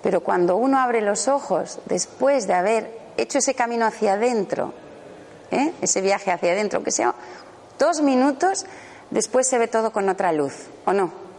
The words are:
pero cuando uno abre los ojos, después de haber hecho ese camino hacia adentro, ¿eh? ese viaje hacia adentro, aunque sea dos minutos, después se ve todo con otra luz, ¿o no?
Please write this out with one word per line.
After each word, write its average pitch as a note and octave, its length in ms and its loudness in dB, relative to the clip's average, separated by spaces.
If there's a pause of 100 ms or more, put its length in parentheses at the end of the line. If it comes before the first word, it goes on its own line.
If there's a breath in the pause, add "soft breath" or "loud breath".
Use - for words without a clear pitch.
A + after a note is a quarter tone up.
pero F#3 180 2
cuando F3+ 360 2
uno C4+ 220 2
abre A#3+ 220 2
los G#3 260 0
ojos, C4+ 580 -2
después B3+ 600 0
de F#3 60 2
haber G#3+ 460 0 (180)
hecho A3+ 220 0
ese B3+ 140 0
camino A#3 320 0
hacia G#3+ 280 2
adentro, G#3+ 600 0 (800)
¿eh? C#4+ 300 0
ese F#3+ 200 0
viaje F#3+ 300 0
hacia F3 200 0
adentro, G3+ 260 0
aunque - 140 -4
sea F4 240 0 (640 loud breath)
dos D#4 220 2
minutos, C#4+ 640 2 (440 loud breath)
después B3+ 380 0
se B3+ 100 0
ve A#3 100 2
todo A3 240 0
con G3 180 0
otra F#3 240 0
luz, C#3+ 200 0 (320)
¿o F#3 80 2
no? F#3+ 180 2 (280)